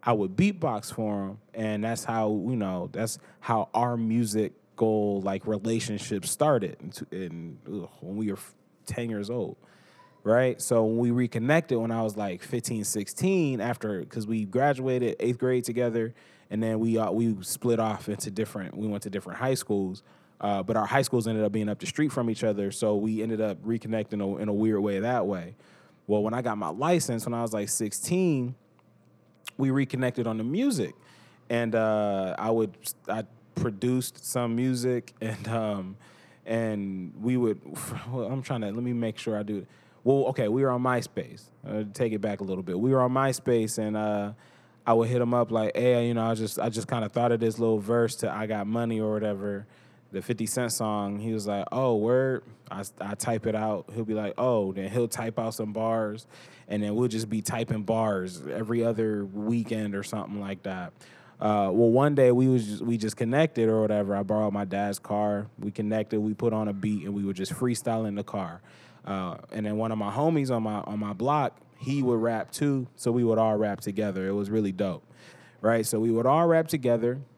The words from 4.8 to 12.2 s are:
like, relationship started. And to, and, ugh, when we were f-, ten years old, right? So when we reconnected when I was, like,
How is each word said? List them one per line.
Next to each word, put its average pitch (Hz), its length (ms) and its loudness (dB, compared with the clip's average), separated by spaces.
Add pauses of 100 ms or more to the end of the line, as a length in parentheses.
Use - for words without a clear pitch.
like, 95 260 -4
relationship 107 760 -2
started. 127 560 2
And 80 140 -12
to, - 180 -10
and, 85 540 -8
ugh, 90 220 -8 (120)
when 92 160 -8
we 107 120 -2
were 98 100 -4
f-, - 160 -18 (360)
ten 120 180 -4
years 104 220 -4
old, 120 260 -4 (680)
right? 123 360 4
So 117 240 4
when 110 140 2
we 120 140 4
reconnected 123 680 2
when 113 120 0
I 113 120 0
was, 107 140 -2
like, 98 260 -4